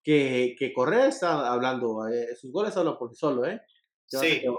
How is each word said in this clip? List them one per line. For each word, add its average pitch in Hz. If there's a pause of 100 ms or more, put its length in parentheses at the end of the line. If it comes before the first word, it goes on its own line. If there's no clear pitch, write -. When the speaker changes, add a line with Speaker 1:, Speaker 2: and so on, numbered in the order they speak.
Speaker 1:
que, 131
que 135
Correa 196
está 151
hablando, 123
eh, 120
sus 127
goles 196
hablan 165
por 120
sí 120
solo, 127
¿eh? 202 (460)
Se 131
me 135
hace 156
Speaker 2:
Sí, -
Speaker 1:
que 131 (100)